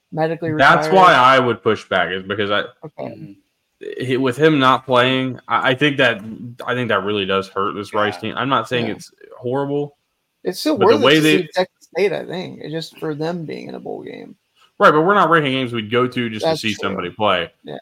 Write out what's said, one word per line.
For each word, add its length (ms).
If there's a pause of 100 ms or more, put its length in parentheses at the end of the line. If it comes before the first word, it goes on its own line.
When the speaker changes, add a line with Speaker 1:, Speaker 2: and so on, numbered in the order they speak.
(120)
Speaker 1:
medically 420
Speaker 2:
That's 340
Speaker 1:
retire. 60 (100)
Speaker 2:
why 100
I 260
would 220
push 260
back, 240
is 120
because 260
I 120 (220)
Speaker 1:
Okay. 320
Speaker 3:
Mm-hmm. 880
Speaker 2:
he, 140
with 200
him 220
not 260
playing, 640
I, 240
I 40
think 220
that, 260 (420)
I 80
think 140
that 160
really 220
does 240
hurt 260
this 180
Rice 220
Speaker 3:
Yeah. 60
Speaker 2:
team. 160
I'm 120
not 200
saying 180
Speaker 1:
Yeah. 60
Speaker 2:
it's 180 (260)
horrible. 600 (460)
Speaker 1:
It's 160
still 180
Speaker 2:
But 100
the 80
Speaker 1:
worth 60
it 40
Speaker 2:
way 100
Speaker 1:
to 60
Speaker 2:
they 220
Speaker 1:
see 100
Texas 420
State, 180
I 120
think. 360
It's 100
just 260
for 160
them 320
being 220
in 80
a 40
bowl 220
game. 340 (440)
Speaker 2:
Right, 120
but 120
we're 100
not 160
ranking 240
games 180
we'd 200
go 160
to 240
just 120
Speaker 1:
That's 160
Speaker 2:
to 80
see 60
Speaker 1:
true. 160
Speaker 2:
somebody 220
play. 380 (140)
Speaker 1:
Yeah. 180